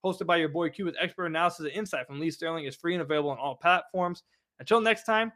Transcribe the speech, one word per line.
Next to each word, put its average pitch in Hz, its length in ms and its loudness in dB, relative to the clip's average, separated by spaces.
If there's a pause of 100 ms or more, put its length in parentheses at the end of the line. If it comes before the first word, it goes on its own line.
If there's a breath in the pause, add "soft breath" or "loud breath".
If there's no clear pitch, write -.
Hosted 185 240 -2
by 170 120 4
your 156 100 2
boy 160 220 -2
Q 190 160 -6
with 165 120 -4
expert 180 280 -2
analysis 165 400 0
and 143 80 -6
insight 170 320 -4
from 139 120 -10
Lee 160 120 -2
Sterling 165 340 -6
is 131 100 -6
free 170 200 -2
and 175 80 -2
available 147 280 0
on 127 80 -4
all 135 160 -4
platforms. 175 720 0 (340)
Until 214 220 4
next 220 240 2
time 220 320 2